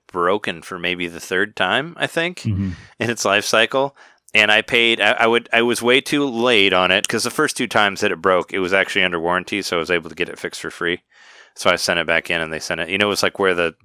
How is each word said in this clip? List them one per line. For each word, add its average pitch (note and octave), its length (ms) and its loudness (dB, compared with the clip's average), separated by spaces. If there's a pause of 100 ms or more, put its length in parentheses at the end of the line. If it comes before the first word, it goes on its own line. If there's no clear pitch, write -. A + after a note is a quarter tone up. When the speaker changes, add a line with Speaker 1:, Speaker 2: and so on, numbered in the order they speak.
Speaker 1:
broken F2+ 560 -2
for F#2 160 -12
maybe F2 300 -4
the E2+ 120 -12
third G2+ 360 -4
time, B2 420 -2
I C3+ 80 -2
think, E3+ 340 -6
Speaker 2:
Mm-hmm. G2 300 -4 (300)
Speaker 1:
in A#2 100 -2
its A2+ 160 -6
life G2+ 180 2
cycle. C3+ 500 0 (400)
And G#2+ 180 4
I G#2+ 100 6
paid, A#2 380 2
I, G#2 120 4
I A#2 140 2
would, A#2 260 2
I A#2 100 4
was A#2+ 180 0
way B2 220 4
too D3 240 -2
late A2+ 480 4
on F#2 160 4
it, G2 180 2
'cause A2+ 160 -2
the A#2+ 60 -4
first D3+ 260 -2
two B2+ 100 -2
times G2+ 360 0
that G2+ 100 0
it D#2+ 80 -6
broke, F2+ 320 2
it G2 60 -4
was F#2 160 -2
actually F#2+ 300 0
under F2 140 -2
warranty, F2+ 440 -2
so - 140 -4
I E2+ 40 0
was D#2+ 100 -6
able E2+ 200 -2
to - 60 -16
get E2+ 120 -4
it - 100 -14
fixed - 220 -10
for D#2+ 100 -10
free. F2 300 -6 (540)
So - 160 0
I F2 60 4
sent F2 220 0
it D#2+ 80 -2
back E2 240 0
in, E2+ 100 -2
and D#2+ 120 -6
they D#2 80 -8
sent E2 200 -6
it. E2 100 -6
You G2 80 -2
know, G#2 80 2
it - 20 0
was, F#2+ 140 0
like, F#2+ 160 -2
where F#2+ 160 2
the E2+ 200 0 (100)